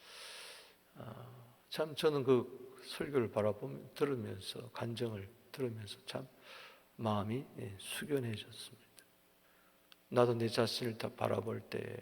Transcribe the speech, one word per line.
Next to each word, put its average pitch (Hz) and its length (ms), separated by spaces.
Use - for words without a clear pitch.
아, - 300
참 156 240
저는 147 300
그 - 600
설교를 139 460
바라보면, 131 640
들으면서, 117 800
간증을 113 560
들으면서 110 520
참 135 240
마음이, 107 500
예, 104 180
숙연해졌습니다. - 1300
나도 123 260
내 113 140
자신을 113 500
다 117 180
바라볼 107 460
때, - 400